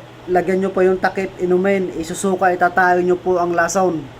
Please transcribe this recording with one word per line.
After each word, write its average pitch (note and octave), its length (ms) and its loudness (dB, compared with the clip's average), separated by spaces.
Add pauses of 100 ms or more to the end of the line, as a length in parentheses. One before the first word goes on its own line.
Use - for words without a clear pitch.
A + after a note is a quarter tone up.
(300)
lagyan F3+ 320 0
nyo F#3+ 80 -2
po F#3 140 2
yung F#3 160 2
takip, F#3+ 420 -4
inumin, F#3 560 0
isusuka, F3+ 560 -2
itatayo F3+ 480 2
nyo F3+ 160 2
po F3+ 220 0
ang F3 160 -2
lason. E3+ 420 0 (220)